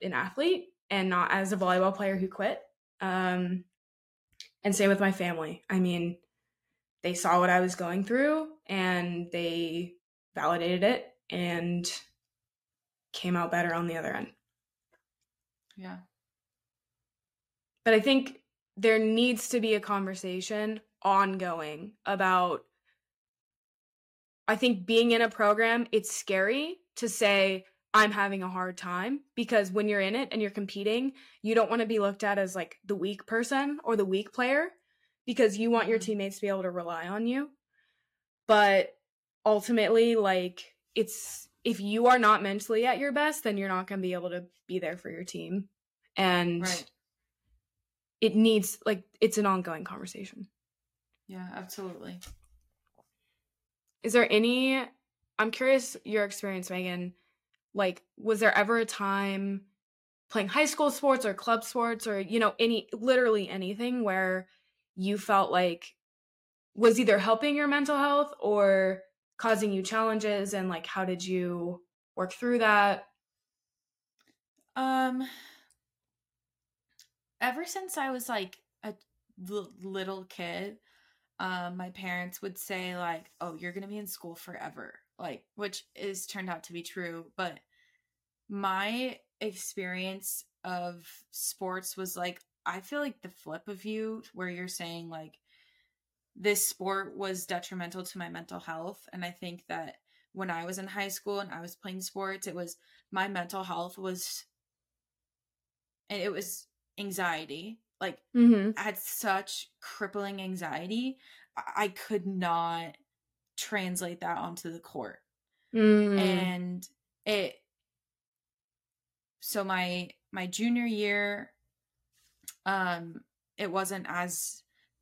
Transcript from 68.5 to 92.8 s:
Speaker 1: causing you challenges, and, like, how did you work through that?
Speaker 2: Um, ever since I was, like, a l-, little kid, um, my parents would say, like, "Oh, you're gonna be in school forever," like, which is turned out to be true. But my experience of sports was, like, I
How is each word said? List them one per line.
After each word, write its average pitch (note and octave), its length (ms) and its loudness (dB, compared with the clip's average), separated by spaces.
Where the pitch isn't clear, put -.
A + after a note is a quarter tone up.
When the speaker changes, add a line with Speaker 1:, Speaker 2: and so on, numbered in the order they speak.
Speaker 1:
causing G#3+ 340 2
you F#3+ 100 0
challenges, G#3+ 720 0
and, F#3+ 160 -2
like, E3+ 180 -6
how F#3+ 200 -4
did F3+ 180 -2
you F3 580 -2
work F#3 200 -4
through A#3+ 240 2
that? G#3 500 6
Speaker 2:
Um, C4 500 0
ever B3+ 240 0
since F#4+ 320 -8
I C4+ 140 -2
was, B3+ 180 -6
like, G3+ 300 -6
a G#3+ 120 -10
l-, F#3+ 300 -8
little F#3+ 440 -6
kid, F#3 520 -10
um, F3+ 400 -6
my F3+ 120 -8
parents F3+ 520 -8
would F#3+ 160 -10
say, F#3 380 -8
like, E3+ 340 -6
"Oh, E3+ 160 -8
you're F3+ 160 -10
gonna G3 160 -10
be G#3 100 -10
in G#3 80 -10
school E3+ 300 -12
forever," - 640 -14
like, D#3 360 -12
which G3+ 300 -8
is F#3+ 320 -8
turned F#3 240 -8
out E3+ 140 -8
to - 100 -18
be E3+ 80 -10
true. E3+ 520 -10
But E3+ 240 -6
my G3+ 720 -4
experience F#3+ 1040 -8
of F3 680 -10
sports - 640 -6
was, F#3 200 -8
like, F3+ 260 -6
I F3+ 160 -6